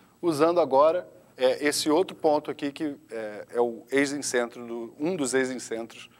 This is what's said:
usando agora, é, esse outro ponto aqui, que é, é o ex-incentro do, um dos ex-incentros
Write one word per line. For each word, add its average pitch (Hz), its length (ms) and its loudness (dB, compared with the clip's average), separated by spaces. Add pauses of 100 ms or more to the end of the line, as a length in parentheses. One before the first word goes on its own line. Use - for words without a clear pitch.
(220)
usando 165 380 2
agora, 156 480 4 (280)
é, 127 300 2
esse 147 240 0
outro 170 260 2
ponto 151 340 0
aqui, 143 220 -6
que 143 260 -6 (140)
é, 107 400 -10
é 117 100 2
o 117 300 -2
ex-incentro 131 720 -2
do, 117 320 -10
um 170 180 -2
dos 135 180 -4
ex-incentros 123 760 -4 (100)